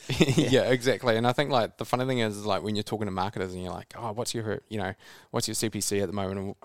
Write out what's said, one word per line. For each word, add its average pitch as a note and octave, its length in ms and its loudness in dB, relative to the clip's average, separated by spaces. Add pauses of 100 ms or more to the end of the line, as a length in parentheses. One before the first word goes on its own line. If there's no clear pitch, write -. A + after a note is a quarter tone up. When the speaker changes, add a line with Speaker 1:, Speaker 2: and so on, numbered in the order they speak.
(100)
Speaker 1:
<laughs> C3 260 4
Speaker 2:
Yeah. C#3+ 140 4
Speaker 1:
Yeah, B2+ 140 6
exactly. A#2+ 520 2
And A#2 100 4
I B2+ 60 4
think, D3 180 0
like, A2+ 280 0
the A2+ 80 -6
funny B2+ 180 0
thing C3 140 0
is, G#2+ 180 0
is, G#2 80 -8
like, F#2+ 180 0
when G#2+ 140 -2
you're G#2 60 -2
talking G#2+ 240 -4
to F#2+ 60 -4
marketers F#2 420 -4
and F2+ 80 -8
you're F2 100 -6
like, F#2 240 -12
"Oh, A#2 160 -8
what's A2 220 -6
your, G#2+ 340 -4
you A2 80 -6
know, G2 160 -2 (380)
what's A#2 180 -2
your A2 60 -4
C A2 160 0
P G#2 100 -4
C G2+ 200 0
at G2 60 0
the F2 60 -4
moment? G2 260 -2
And, G2 160 -6 (100)